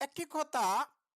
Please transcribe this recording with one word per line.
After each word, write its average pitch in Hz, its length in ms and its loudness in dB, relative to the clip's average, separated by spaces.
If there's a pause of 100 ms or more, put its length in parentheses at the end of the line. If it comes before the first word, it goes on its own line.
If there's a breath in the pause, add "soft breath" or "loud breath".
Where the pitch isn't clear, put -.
একটি 302 300 -8
কথা 277 560 0 (320)